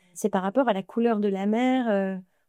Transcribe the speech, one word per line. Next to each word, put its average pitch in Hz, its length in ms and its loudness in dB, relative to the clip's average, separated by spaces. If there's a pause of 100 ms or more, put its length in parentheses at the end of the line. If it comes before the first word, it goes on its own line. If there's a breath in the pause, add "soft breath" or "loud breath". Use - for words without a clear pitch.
(140)
C'est - 160 -2
par 196 140 0
rapport 240 240 0
à 220 60 4
la 190 100 -4
couleur 233 360 0
de 208 100 0
la 190 160 -2
mer. 254 440 2
Euh, 196 260 0 (340)